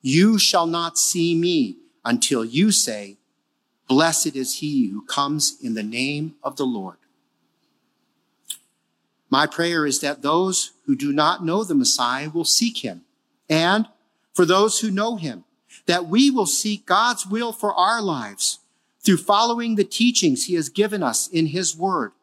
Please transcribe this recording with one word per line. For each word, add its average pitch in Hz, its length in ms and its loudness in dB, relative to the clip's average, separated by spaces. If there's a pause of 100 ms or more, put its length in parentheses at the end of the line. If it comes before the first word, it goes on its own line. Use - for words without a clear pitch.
you 180 380 4
shall 175 280 2
not 170 320 -4
see 170 380 0
me 165 420 0 (260)
until 117 400 0
you 156 280 2
say, 104 440 -4 (720)
'Blessed 156 480 2
is 131 200 -6
he 139 340 -2
who 101 140 -8
comes 143 580 -4
in 117 140 -6
the 110 100 -6
name 143 580 -6
of 139 140 -8
the 143 100 -2
Lord.'" 101 320 -8 (2250)
My 139 160 4
prayer 170 400 -2
is 135 140 -2
that 143 200 -6
those 170 520 0 (120)
who 139 120 0
do 143 160 -4
not 170 320 0
know 175 180 0
the 202 140 -2
Messiah 131 520 0
will 165 160 -4
seek 226 340 0
him, 87 240 -10 (460)
and 175 380 2 (460)
for 185 120 4
those 196 360 2
who 220 100 -2
know 214 240 -2
him, 139 300 -8 (420)
that 175 200 0
we 240 240 4
will 247 160 2
seek 208 400 -4
God's 220 400 2
will 226 240 -4
for 208 240 -4
our 214 260 2
lives 127 580 -4 (420)
through 190 160 4
following 233 580 0
the 208 100 2
teachings 214 600 2
he 180 100 -4
has 156 140 -2
given 202 340 -2
us 120 240 -2
in 160 200 0
his 160 280 -4
word 165 380 -4 (100)